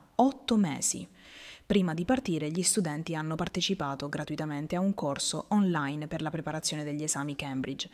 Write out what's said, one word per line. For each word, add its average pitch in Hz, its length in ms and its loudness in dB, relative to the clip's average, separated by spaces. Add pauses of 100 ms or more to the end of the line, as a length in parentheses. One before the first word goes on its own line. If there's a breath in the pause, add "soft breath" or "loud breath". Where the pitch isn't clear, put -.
(160)
otto 262 400 4
mesi. 170 520 2 (560 loud breath)
Prima 185 300 4
di 165 100 -2
partire, 175 460 0
gli 170 140 0
studenti 160 520 0
hanno 156 200 -2
partecipato 160 720 -2
gratuitamente 151 680 -4
a 175 60 2
un 196 120 4
corso 143 560 -2
online 156 580 2
per 160 140 -4
la 156 80 -2
preparazione 156 540 -2
degli 147 200 -4
esami 147 320 -2
Cambridge, 135 580 -4